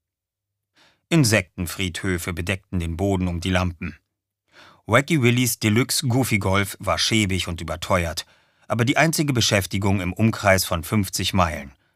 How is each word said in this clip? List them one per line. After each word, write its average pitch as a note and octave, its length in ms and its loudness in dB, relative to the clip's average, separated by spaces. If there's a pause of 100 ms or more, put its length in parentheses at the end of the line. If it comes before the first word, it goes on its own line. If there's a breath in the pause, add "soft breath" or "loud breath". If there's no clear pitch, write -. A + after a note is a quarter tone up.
(1080 soft breath)
Insektenfriedhöfe F#2+ 1200 0
bedeckten F#2 480 -6
den E2 160 -6
Boden F#2+ 320 0
um F2 120 -4
die F#2 100 -4
Lampen. F2+ 460 -2 (880 soft breath)
Wacky C#3 360 2
Willys A#2+ 380 2
Deluxe A#2 480 0
Goofy A#2 300 0
Golf G2 420 0
war F2 180 -2
schäbig F#2+ 480 0
und E2+ 140 -8
überteuert, E2 680 -4 (420 soft breath)
aber A2 160 0
die C3 120 0
einzige D3+ 360 2
Beschäftigung G2+ 680 0
im F2+ 120 -4
Umkreis G2+ 520 2
von F2 180 -4
fünfzig G2 500 -2
Meilen, D#2+ 400 -2 (240)